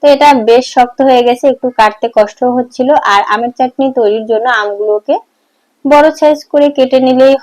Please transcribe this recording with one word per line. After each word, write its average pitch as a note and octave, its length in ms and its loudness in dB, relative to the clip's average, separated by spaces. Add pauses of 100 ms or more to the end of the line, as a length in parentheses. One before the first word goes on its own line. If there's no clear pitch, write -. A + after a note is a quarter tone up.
তো - 80 -4
এটা F#3 260 2
বেশ A#3 300 0 (100)
শক্ত B3 280 0
হয়ে B3+ 200 2
গেছে, A#3+ 260 -2
একটু B3 220 -2
কাটতে G#3+ 440 -2
কষ্ট G#3 300 -2
হচ্ছিল। B3 440 -4 (140)
আর G3+ 260 0
আমের A#3 300 -4
চাটনি C4 340 -2
তৈরির A3 340 -2
জন্য A3+ 220 -2
আমগুলোকে G#3 680 -4 (680)
বড় D4 260 4
সাইজ D4+ 340 -2
করে D4 240 0
কেটে C4 320 0
নিলেই C4 420 2